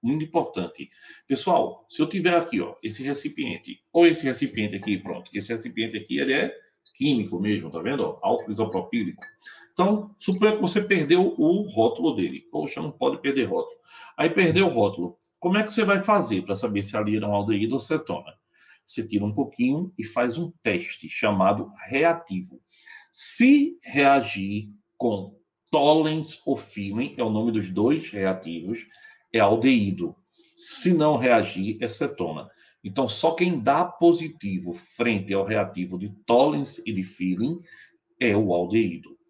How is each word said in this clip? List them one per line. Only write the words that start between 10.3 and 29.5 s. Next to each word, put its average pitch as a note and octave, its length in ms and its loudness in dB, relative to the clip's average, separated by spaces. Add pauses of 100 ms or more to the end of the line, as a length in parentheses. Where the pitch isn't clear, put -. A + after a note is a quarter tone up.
que G#3 80 -2
você G3 200 0
perdeu F3 560 2
o E3+ 320 4
rótulo G#3 440 0
dele. F#2+ 280 -4 (100)
Poxa, D3+ 300 -6
não D3+ 100 -6
pode - 300 -2
perder C3+ 240 0
rótulo. - 320 -6 (400)
Aí D#3+ 120 2
perdeu F3 360 4
o F3 40 2
rótulo. G2+ 480 -2 (220)
Como F#3 180 2
é A3 60 2
que G#3+ 80 -6
você A3 140 0
vai F#3+ 160 2
fazer C3 400 2
pra G2 140 -4
saber G2+ 280 -2
se A2 140 -6
ali G#2+ 180 0
era G#2+ 120 -2
um G#2 60 0
aldeído G#2 420 0
ou C3 40 0
cetona? D3+ 540 -6 (520)
Você - 220 -8
tira G#2 160 -2
um G#2 100 -2
pouquinho C#3 640 -2
e A2 60 -6
faz B2 340 -2
um E3+ 140 -6 (100)
teste - 460 -4
chamado G#2+ 640 0 (140)
reativo. C#3+ 720 -2 (520)
Se C#4+ 680 4
reagir G#2+ 880 2 (280)
com G2+ 400 -4 (340)
Tollens D#3 720 2
ou C3 120 0
Filin, G#2 600 -6
é B2 60 0
o A2+ 60 0
nome A2 240 0
dos F#2+ 160 -2
dois A#2+ 400 2
reativos, F#2 680 -4 (520)
é A2+ 80 2
aldeído. G2+ 720 2 (400)